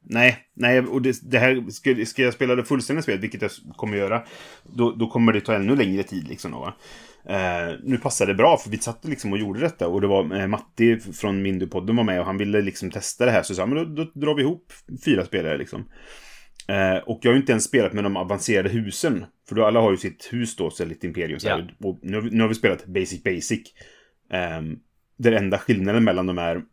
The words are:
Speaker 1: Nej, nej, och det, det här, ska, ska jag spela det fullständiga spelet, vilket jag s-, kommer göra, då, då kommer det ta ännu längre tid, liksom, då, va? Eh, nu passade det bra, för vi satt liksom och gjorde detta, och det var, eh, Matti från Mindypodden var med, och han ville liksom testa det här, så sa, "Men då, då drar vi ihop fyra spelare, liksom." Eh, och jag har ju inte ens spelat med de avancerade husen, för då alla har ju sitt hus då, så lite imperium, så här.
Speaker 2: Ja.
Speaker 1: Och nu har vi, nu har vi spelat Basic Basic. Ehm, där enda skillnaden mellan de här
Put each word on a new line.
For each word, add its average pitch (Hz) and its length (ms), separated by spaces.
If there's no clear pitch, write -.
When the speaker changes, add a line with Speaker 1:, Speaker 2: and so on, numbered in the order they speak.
Speaker 1:
Nej, 120 360
nej, 127 260
och 127 220
det, 127 140
det 123 80
här, 127 320
ska, 123 340
ska - 160
jag 123 120
spela 123 220
det 123 80
fullständiga 143 400
spelet, 98 200
vilket 107 180
jag 107 100
s-, - 100
kommer 104 200
göra, 101 260
då, 117 280
då 113 180
kommer 117 240
det 101 80
ta 113 120
ännu 104 220
längre 98 280
tid, 87 240
liksom, 78 240
då, 60 80
va? 80 160
Eh, 87 580
nu 127 140
passade 101 340
det 98 40
bra, 143 220
för - 120
vi 110 80
satt - 280
liksom 131 260
och 98 80
gjorde 104 200
detta, 156 280
och 95 140
det 101 60
var, 98 320
eh, 95 80
Matti 113 520
från 98 420
Mindypodden 92 540
var 120 80
med, 92 160
och 85 60
han 95 120
ville 104 240
liksom 95 300
testa - 340
det 123 60
här, 92 120
så 95 120
sa, 92 100
"Men 135 120
då, 160 80
då 160 160
drar 151 160
vi 143 60
ihop 160 320
fyra 101 200
spelare, 78 320
liksom." - 320
Eh, 95 300
och - 260
jag 120 80
har 127 40
ju 135 40
inte 135 120
ens 110 120
spelat 104 300
med 104 100
de 98 140
avancerade 95 520
husen, 107 560
för 104 60
då 110 100
alla 110 140
har 113 120
ju 92 60
sitt - 360
hus 117 220
då, 82 140
så 85 160
lite 82 220
imperium, 80 320
så 107 100
här. 90 300
Speaker 2:
Ja. 95 80
Speaker 1:
Och 92 140
nu 98 140
har 107 60
vi, 113 80
nu 113 120
har 110 80
vi 113 60
spelat 95 300
Basic 92 380
Basic. 92 380
Ehm, 82 440
där 117 140
enda 98 260
skillnaden 104 460
mellan 92 220
de 90 120
här 85 240